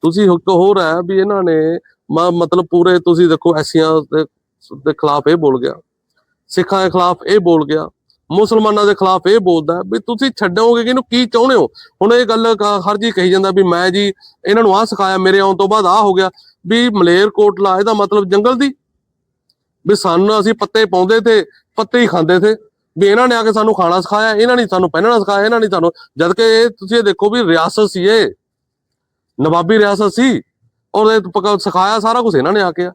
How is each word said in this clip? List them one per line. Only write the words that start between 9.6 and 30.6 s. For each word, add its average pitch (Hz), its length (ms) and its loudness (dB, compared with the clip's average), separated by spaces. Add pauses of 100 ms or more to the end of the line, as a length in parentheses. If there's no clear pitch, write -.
ਵੀ 208 160 -6
ਤੁਸੀਂ 240 340 -4
ਛੱਡੋਗੇ 226 480 0
ਕਿਹਨੂੰ? 254 200 -2
ਕੀ 240 220 -2
ਚਾਹੁੰਦੇ 240 300 0
ਹੋ? 175 100 4 (360)
ਹੁਣ 214 120 2
ਇਹ 247 120 2
ਗੱਲ 226 300 0
ਕ-, 208 260 -2
ਹਰ 202 160 -2
ਜੀ 220 140 -2
ਕਹੀ 185 200 0
ਜਾਂਦਾ 190 200 0
ਵੀ 190 140 2
ਮੈਂ 175 240 0
ਜੀ 202 180 -2 (360)
ਇਹਨਾਂ 220 200 0
ਨੂੰ 190 140 2
ਆਹ 226 80 2
ਸਿਖਾਇਆ, 190 340 -4
ਮੇਰੇ 185 200 2
ਆਉਣ 196 180 0
ਤੋਂ 196 100 0
ਬਾਅਦ 208 180 0
ਆਹ 190 160 2
ਹੋ 202 120 2
ਗਿਆ। 185 160 0 (360)
ਵੀ 233 260 0
ਮਲੇਰਕੋਟਲਾ 196 880 2
ਇਹਦਾ 214 160 0
ਮਤਲਬ 202 340 0
ਜੰਗਲ 208 260 0
ਦੀ, 269 180 -2 (1120)
ਵੀ 202 100 2
ਸਾਨੂੰ, 196 440 0
ਅਸੀਂ 208 160 0
ਪੱਤੇ 220 300 -2
ਪਾਉਂਦੇ 185 340 0
ਤੇ 220 240 2 (340)
ਪੱਤੇ 226 220 -2
ਹੀ 233 80 2
ਖਾਂਦੇ 175 320 2
ਤੇ, 214 160 2 (400)
ਵੀ 190 120 2
ਇਹਨਾਂ 233 200 2
ਨੇ 240 80 0
ਆ 226 80 -2
ਕੇ 220 100 0
ਸਾਨੂੰ 214 220 0
ਖਾਣਾ 180 260 0
ਸਿਖਾਇਆ, 214 300 -2
ਇਹਨਾਂ 233 260 2
ਨੇ 240 100 0
ਸਾਨੂੰ 185 240 -2
ਪਹਿਨਣਾ 220 280 0
ਸਿਖਾਇਆ, 202 260 -2
ਇਹਨਾਂ 226 140 0
ਨੇ 214 100 -2
ਸਾਨੂੰ, 170 220 -2 (260)
ਜਦ 170 160 0
ਕਿ 208 100 0 (100)
ਇਹ 226 160 2
ਤੁਸੀਂ 202 280 -4
ਇਹ 226 60 0
ਦੇਖੋ 202 260 0
ਵੀ 233 160 -2
ਰਿਆਸਤ 165 460 0
ਸੀ, 180 140 -6
ਇਹ 208 280 2 (1040)
ਨਵਾਬੀ 170 380 0
ਰਿਆਸਤ 202 360 0
ਸੀ, 240 280 0 (520)